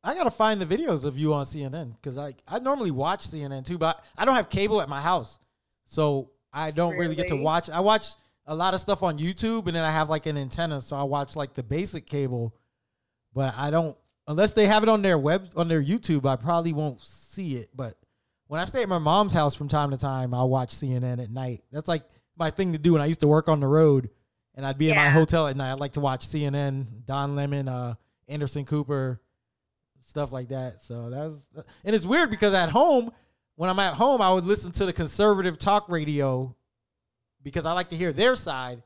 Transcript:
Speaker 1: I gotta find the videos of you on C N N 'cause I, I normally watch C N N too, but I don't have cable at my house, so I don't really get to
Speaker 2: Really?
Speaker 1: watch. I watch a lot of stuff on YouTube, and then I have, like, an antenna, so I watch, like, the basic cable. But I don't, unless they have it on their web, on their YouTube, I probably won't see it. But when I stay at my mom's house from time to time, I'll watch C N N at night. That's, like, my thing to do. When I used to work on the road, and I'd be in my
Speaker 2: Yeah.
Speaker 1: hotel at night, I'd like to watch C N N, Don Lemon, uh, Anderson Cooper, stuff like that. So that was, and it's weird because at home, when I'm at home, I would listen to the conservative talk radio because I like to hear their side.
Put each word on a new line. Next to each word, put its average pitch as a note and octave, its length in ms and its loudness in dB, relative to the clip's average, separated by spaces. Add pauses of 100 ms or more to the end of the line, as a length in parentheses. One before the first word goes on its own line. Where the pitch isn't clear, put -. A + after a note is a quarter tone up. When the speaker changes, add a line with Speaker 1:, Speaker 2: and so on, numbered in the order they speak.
Speaker 1:
I B3 140 -4
gotta D#4 160 0
find G#3+ 300 0
the F3+ 40 -2
videos F#3 380 -2
of C#3 140 -6
you D3+ 160 0
on C#3+ 120 -2
C D3 180 -10
N C3+ 120 -8
N C3 260 -12
'cause C3 160 -10
I, C#3+ 180 -12 (120)
I G#3 120 -6
normally B3+ 320 -2
watch D3 360 -2
C D3+ 160 -10
N C#3 80 -8
N C3+ 120 -10
too, E3+ 140 -8
but D#3+ 260 -2 (140)
I G3 60 -2
don't B3+ 120 4
have G#3+ 140 0
cable G3+ 320 2
at C#3 60 -2
my C#3+ 140 -6
house, D#3+ 380 -2 (440)
so D3 480 -2 (220)
I D#3 180 -6
don't E3+ 260 0
really E3 180 -2
get - 120 -4
to E3+ 60 -2
Speaker 2:
Really? C3+ 100 -2
Speaker 1:
watch. D#3+ 260 0
I E3 120 -2
watch G#3+ 260 2 (380)
a D3+ 100 -6
lot F#3 180 0
of F#3 60 -2
stuff F#3+ 240 -2
on D#3+ 140 0
YouTube, F#3+ 500 -2
and E3+ 80 -2
then E3 80 0
I D#3 80 0
have, D#3 180 0
like, D#3 160 -2
an D3+ 120 -2
antenna, D3 420 -4
so C3+ 160 -10
I C#3 80 -2
watch, C#3 320 -4
like, C#3+ 180 -8
the C3 100 -8
basic D#3 440 -6
cable. B2 480 -4 (760)
But C3 240 -2
I C#3+ 120 -4
don't, D#3+ 280 0 (280)
unless F#3 280 2
they G#3 140 6
have G#3+ 160 4
it A3 60 4
on G#3+ 120 4
their F#3 160 4
web, E3+ 400 0
on E3+ 100 0
their D#3+ 160 2
YouTube, D3+ 420 0
I C3+ 120 2
probably E3+ 340 0
won't D3 300 -4
see - 560 -10
it. A2+ 180 -12
But B2 220 -10 (500)
when D#3 140 -6
I F#3 40 -2
stay B3 160 -2
at G#3 60 0
my F3+ 120 0
mom's F3 340 4
house D3+ 200 4
from C#3+ 140 -8
time D3 240 0
to C3+ 60 -4
time, C3 360 -2
I'll B2+ 140 2
watch B2+ 240 0
C C3 220 -4
N B2 100 -2
N B2 160 -4
at A#2 100 -10
night. B2 440 -8
That's, D3+ 160 -6
like, D#3+ 140 -2 (340)
my E3 120 -2
thing F#3 220 -2
to D#3+ 60 -2
do. E3 160 6
When D3+ 80 6
I C#3+ 60 0
used E3 120 -2
to D3 80 4
work D3+ 220 4
on D3+ 100 4
the C#3 80 0
road, C#3+ 420 6 (460)
and C3+ 100 -10
I'd C3+ 120 -4
be D#3 140 2
in - 40 2
my F3+ 100 4
Speaker 2:
Yeah. C#3+ 60 6
Speaker 1:
hotel D#3+ 360 4
at C3+ 100 -2
night, C3+ 160 -4
I'd C#3 80 -6
like C#3+ 120 -6
to C#3+ 60 -4
watch C3+ 260 -2
C D3+ 200 -4
N C#3 100 -2
N, C3+ 480 -4
Don C#3 320 -4
Lemon, C#3+ 320 -4
uh, B2 280 -6 (340)
Anderson D3 340 -6
Cooper, C3+ 560 -4 (800)
stuff C#3+ 320 -8
like B2+ 180 -10
that. B2+ 320 -8
So A#2 280 -12
that B2+ 100 -8
was, D3+ 220 -10 (420)
and G#3 100 0
it's F3+ 120 0
weird C#4 240 4
because G#3 240 2
at F3+ 160 4
home, A#3+ 420 4 (440)
when F3 140 -2
I'm F#3 100 2
at F3+ 160 2
home, A#3+ 260 4
I F#3 100 6
would F#3 140 2
listen G3+ 280 0
to G3 120 0
the F3+ 80 -2
conservative F#3 640 2
talk G#3 320 2
radio C#3+ 640 -2 (880)
because C#3+ 220 -6
I D#3+ 80 0
like F3+ 160 -2
to E3+ 60 -8
hear E3+ 160 0
their A3+ 240 4
side. B2+ 500 -8